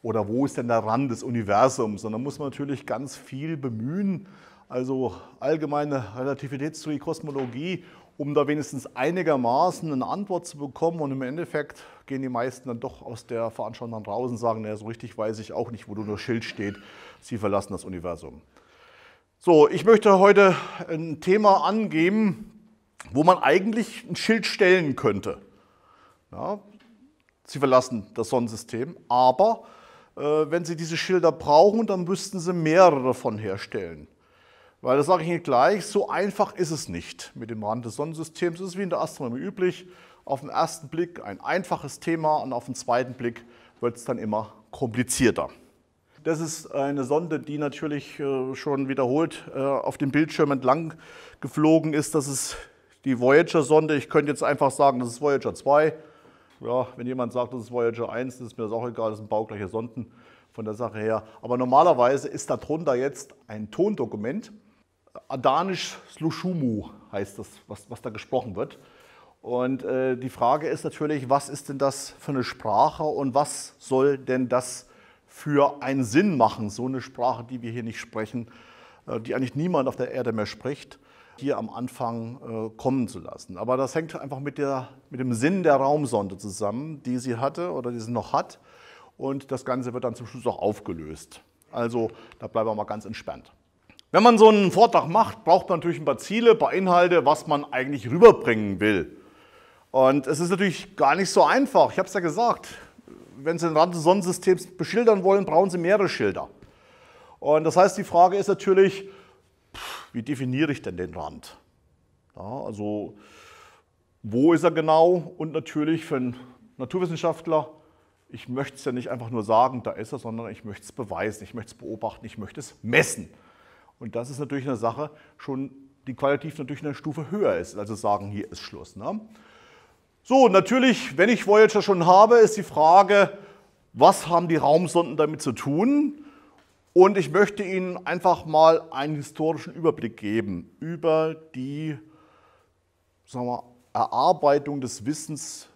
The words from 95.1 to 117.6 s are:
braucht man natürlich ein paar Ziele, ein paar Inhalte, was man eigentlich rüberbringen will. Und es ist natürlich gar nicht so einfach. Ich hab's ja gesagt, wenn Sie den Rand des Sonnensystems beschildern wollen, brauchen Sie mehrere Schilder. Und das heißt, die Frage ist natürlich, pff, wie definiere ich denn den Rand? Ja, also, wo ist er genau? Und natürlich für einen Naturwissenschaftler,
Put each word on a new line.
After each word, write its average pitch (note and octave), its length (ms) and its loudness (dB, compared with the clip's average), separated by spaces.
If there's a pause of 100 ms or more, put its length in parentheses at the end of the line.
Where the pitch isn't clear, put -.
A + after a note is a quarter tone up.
braucht F3 260 4
man F3 80 2
natürlich D#3 220 -4
ein D#3 60 -10
paar C3+ 120 0
Ziele, A3+ 340 2
ein - 80 6
paar C3 140 0
Inhalte, F3 500 4
was D3+ 220 2
man D3 260 -2
eigentlich C3 380 -6
rüberbringen A#2 720 6
will. G2 360 2 (760)
Und C3 340 4
es D3 140 -2
ist F3 100 -2
natürlich F#3 460 -2
gar C#3+ 200 4
nicht F#3 140 -2
so F#3 140 6
einfach. E3+ 480 4
Ich - 80 -2
hab's F#3 160 -4
ja G3 40 0
gesagt, F#3 500 -2 (720)
wenn D#3+ 160 -2
Sie E3 120 -2
den D#3 80 2
Rand F3 180 4
des D#3+ 80 -6
Sonnensystems F3+ 720 2
beschildern G#3 480 2
wollen, G3 220 4
brauchen F3 240 4
Sie F3 80 -4
mehrere F#3 320 2
Schilder. F#2+ 400 -4 (880)
Und D3+ 240 2
das D#3+ 140 2
heißt, F#3+ 200 4
die G3+ 60 -6
Frage F3+ 320 4
ist G3+ 140 -2
natürlich, F#3+ 580 2 (640)
pff, - 380 -16
wie A#2 120 -6
definiere C3+ 500 -2
ich - 80 -8
denn F2+ 160 -10
den F2+ 160 -8
Rand? D2+ 440 -14 (800)
Ja, G#2+ 300 -12
also, G#2 520 -8 (1080)
wo B2 280 2
ist E3 140 2
er E3+ 60 4
genau? D#3+ 640 2
Und D#3 160 -8
natürlich D#3+ 500 -4
für D3 140 -4
einen B2 180 -4 (400)
Naturwissenschaftler, D#3+ 920 -4 (580)